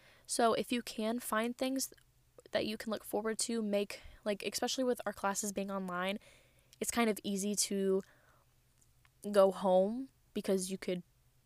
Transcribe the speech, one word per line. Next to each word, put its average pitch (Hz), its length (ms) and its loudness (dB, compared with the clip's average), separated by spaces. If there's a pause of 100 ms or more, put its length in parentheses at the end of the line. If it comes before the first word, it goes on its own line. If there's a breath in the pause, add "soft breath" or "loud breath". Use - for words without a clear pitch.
(260 soft breath)
So 233 280 2
if - 180 -2
you 240 100 0
can 226 380 -4
find 226 360 -2
things 262 340 -2 (600)
that - 160 0
you 220 100 -4
can 220 140 -8
look 208 140 -6
forward 214 360 -2
to, 233 220 -2
make, 202 380 -2 (240 loud breath)
like, 208 260 -2
especially 254 340 -2
with 247 220 0
our 208 60 -4
classes 196 400 -2
being 196 180 -4
online, 190 480 -2 (640 soft breath)
it's - 100 -4
kind 233 200 4
of 202 140 0
easy 202 300 -2
to 196 480 2 (1300 soft breath)
go 196 180 8
home 190 580 2 (240)
because 190 380 0
you 190 80 -6
could 180 240 -4 (440)